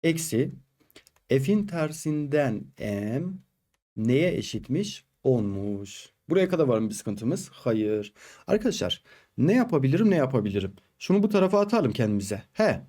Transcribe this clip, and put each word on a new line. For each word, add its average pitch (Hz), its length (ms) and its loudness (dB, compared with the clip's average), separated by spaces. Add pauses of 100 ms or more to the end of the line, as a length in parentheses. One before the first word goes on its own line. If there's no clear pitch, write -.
Eksi 160 500 -2 (760)
f'in 196 380 2
tersinden 151 960 -2 (140)
m 104 440 -4 (720)
neye 127 400 0
eşitmiş? 135 680 -6 (200)
Onmuş. 101 880 -2 (180)
Buraya 185 200 2
kadar 165 200 2
var 113 100 4
mı 110 100 0
bir 107 60 -6
sıkıntımız? 110 580 -4
Hayır. 107 600 -2 (340)
Arkadaşlar 214 560 -2 (360)
ne 156 160 4
yapabilirim, 175 560 4
ne 180 60 4
yapabilirim? 104 560 0 (260)
Şunu 196 240 2
bu 214 60 2
tarafa 202 320 4
atalım 208 320 2
kendimize. 104 500 -2 (100)
He. 208 360 0